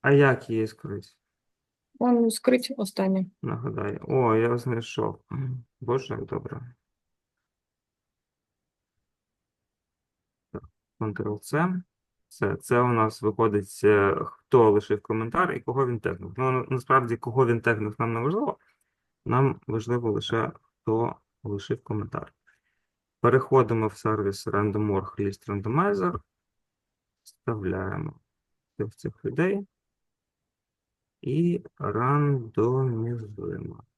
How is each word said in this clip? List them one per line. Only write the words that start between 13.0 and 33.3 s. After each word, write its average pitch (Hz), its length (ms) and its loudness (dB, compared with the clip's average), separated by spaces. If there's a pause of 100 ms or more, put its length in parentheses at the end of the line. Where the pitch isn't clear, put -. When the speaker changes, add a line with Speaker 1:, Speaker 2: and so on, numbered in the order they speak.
Speaker 1:
виходить, 104 640 0
е, 101 320 6 (100)
хто - 460 4
лишив 104 300 2
коментар 117 520 -2
і 123 60 -6
кого 131 280 -2
він 120 120 -2
тегнув. 92 380 -6
Ну, 131 140 0
на-, 127 180 -2
насправді, 127 480 2
кого 123 280 2
він 117 160 2
тегнув, 107 380 0
нам 113 140 0
не 113 60 -2
важливо. 185 380 -2 (680)
Нам 131 420 2
важливо 117 440 -2
лише, - 400 -2 (100)
хто - 540 -4 (280)
лишив 104 400 -6
коментар. - 500 -8 (880)
Переходимо 120 680 4
в - 100 -6
сервіс 104 500 -2
Random 104 540 0
org - 180 -14
List 101 300 -4
Randomizer. 175 720 -2 (1040)
Вставляємо 95 960 -6 (580)
всіх 107 180 -6
цих - 300 -12
людей. 180 420 -2 (1500)
І 170 420 0 (140)
рандомізуємо. 117 2000 -2 (140)